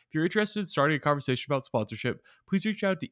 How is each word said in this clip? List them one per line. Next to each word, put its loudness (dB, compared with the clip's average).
If -20
you're 2
interested 0
in -2
starting 2
a 0
conversation 0
about -2
sponsorship, -2
please 0
reach -2
out 0
to -8